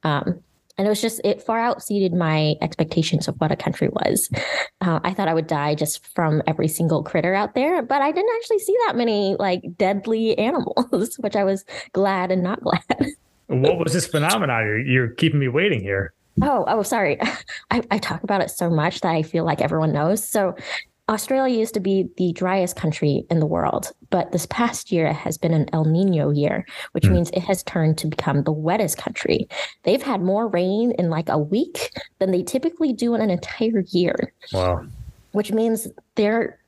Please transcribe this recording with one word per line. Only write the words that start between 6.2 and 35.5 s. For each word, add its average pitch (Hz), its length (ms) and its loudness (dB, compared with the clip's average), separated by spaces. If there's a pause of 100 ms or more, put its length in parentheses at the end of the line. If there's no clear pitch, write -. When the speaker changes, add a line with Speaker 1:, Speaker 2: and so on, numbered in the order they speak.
Speaker 1:
every 160 200 0
single 156 360 0
critter 170 320 0
out 208 200 -2
there, 302 280 0
but 277 180 0
I 285 100 2
didn't 392 260 0
actually 466 220 0
see - 160 0 (120)
that - 80 -2
many, 208 420 0
like, 180 260 0 (140)
deadly 220 640 0
animals, 247 760 0
<laughs> - 40 -20
which 214 160 -4
I 202 80 2
was 196 220 0 (280)
glad 185 380 0
and 185 100 2
not 180 220 -4
glad. - 260 0
<laughs> - 260 -2 (320)
Speaker 2:
What 147 320 4
was 160 120 0
this 165 160 0
phenomenon? 151 560 2
You're, 107 160 0
you're 127 300 2
keeping 147 320 2
me 131 80 2
waiting 147 320 0
here. 98 320 -2 (280)
Speaker 1:
Oh, 254 280 2
oh, 208 140 2
sorry. 196 360 0
<laughs> - 520 -6
I, 233 100 2 (100)
I 202 60 2
talk 180 260 -6
about 202 160 0
it - 100 0
so 170 200 -2
much 165 320 0
that 180 100 0
I 160 120 2
feel 165 200 -2
like 156 160 0
everyone 160 320 2
knows. 165 340 0
So 190 300 0 (540)
Australia 254 500 0
used 220 140 -2
to 208 80 -2
be 190 340 2
the 180 160 2
driest 185 460 0
country 147 520 0
in 165 120 4
the 151 40 4
world, 82 460 0 (180)
but - 220 0
this 175 140 -2
past - 440 -4
year 160 220 2
has 156 260 -4
been 165 160 0
an 151 200 2
El 160 100 2
Nino 160 460 2
year, 147 360 0 (280)
which - 140 2
Speaker 2:
Hmm. 98 80 6
Speaker 1:
means 170 160 2
it 185 120 -2
has 190 200 -2
turned 160 340 2
to 160 100 -4
become 143 360 0
the 156 100 0
wettest 170 440 0
country. - 520 -2 (340)
They've 254 180 2
had 233 200 -2
more 196 260 0
rain 202 440 2
in, 175 180 0
like, 160 180 -2
a - 100 0
week 180 540 -2 (280)
than 190 120 2
they 180 120 2
typically 269 500 0
do 233 220 0
in 220 40 0
an 220 100 2
entire 214 600 0
year. - 420 0 (220)
Speaker 2:
Wow. 90 320 2 (480)
Speaker 1:
Which 208 180 0